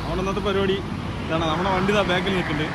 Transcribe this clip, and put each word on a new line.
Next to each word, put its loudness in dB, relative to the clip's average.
നമ്മുടെ -2
ഇന്നത്തെ 0
പരിപാടി 2
ഇതാണ്. 0
നമ്മുടെ 0
വണ്ടി 2
ഇതാ 4
ബാക്കിൽ 2
നിൽക്കുന്നുണ്ട്. -2